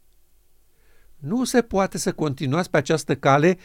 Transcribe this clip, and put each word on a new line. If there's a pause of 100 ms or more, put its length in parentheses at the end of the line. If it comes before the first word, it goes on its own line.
(1160)
Nu
se
poate
să
continuați
pe
această
cale